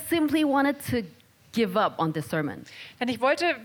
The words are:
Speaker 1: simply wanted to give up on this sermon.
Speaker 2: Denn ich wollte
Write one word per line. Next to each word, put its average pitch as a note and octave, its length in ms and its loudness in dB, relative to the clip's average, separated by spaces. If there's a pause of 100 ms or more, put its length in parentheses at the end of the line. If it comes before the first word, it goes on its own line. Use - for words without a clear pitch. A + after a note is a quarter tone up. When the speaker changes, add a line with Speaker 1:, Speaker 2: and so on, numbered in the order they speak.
Speaker 1:
simply D#4 360 2
wanted C#4 320 2 (120)
to A#3+ 120 0 (500)
give G#3 260 0
up F#3 220 2
on D#3+ 140 0
this D#3 160 -6
sermon. D3+ 340 -4 (380)
Speaker 2:
Denn B3 80 0
ich A3+ 100 -4
wollte D#4 460 2